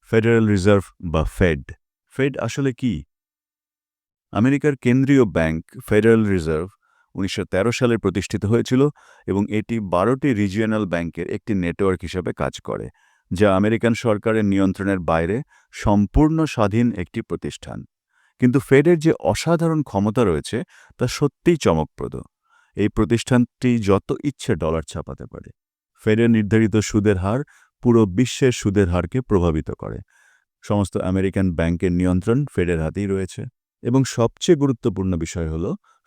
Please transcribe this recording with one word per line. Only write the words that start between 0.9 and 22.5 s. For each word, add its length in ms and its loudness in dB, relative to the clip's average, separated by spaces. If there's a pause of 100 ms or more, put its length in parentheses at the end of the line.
বা 240 -2
ফেড। 380 0 (520)
ফেড 240 -2
আসলে 340 -4
কি? 320 -4 (1300)
আমেরিকার 440 2
কেন্দ্রীয় 480 4
ব্যাংক 400 -2 (220)
ফেডারেল 400 4
রিজার্ভ 420 -2 (460)
উনিশশো 300 -6
তেরো 280 -2
সালে 260 0
প্রতিষ্ঠিত 480 -4
হয়েছিল 420 2 (380)
এবং 240 0
এটি 300 -4
বারোটি 540 0
রিজিয়নাল 520 -2
ব্যাংকের 440 -6
একটি 240 -6
নেটওয়ার্ক 480 -2
হিসেবে 300 -6
কাজ 280 -6
করে। 260 -8 (460)
যা 240 4
আমেরিকান 380 0
সরকারের 500 -2
নিয়ন্ত্রণের 540 0
বাইরে 440 -2 (300)
সম্পূর্ণ 720 2
স্বাধীন 480 0
একটি 280 -8
প্রতিষ্ঠান। 640 -10 (540)
কিন্তু 200 4
ফেডের 400 4
যে 140 2
অসাধারণ 680 0
ক্ষমতা 420 0
রয়েছে, 380 -2 (360)
তা 80 -2
সত্যিই 500 0
চমকপ্রদ। 600 -2 (580)